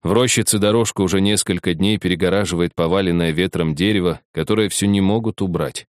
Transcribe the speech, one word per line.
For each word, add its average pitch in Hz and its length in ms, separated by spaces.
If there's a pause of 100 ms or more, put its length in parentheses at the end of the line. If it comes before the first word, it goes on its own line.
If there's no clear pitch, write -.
В 85 80
рощице 113 480
дорожку 107 440
уже 95 180
несколько 98 540
дней 98 240
перегораживает 90 760
поваленное 85 560
ветром 80 440
дерево, 90 460 (120)
которое 104 380
все - 160
не 101 160
могут 107 400
убрать. 82 440 (140)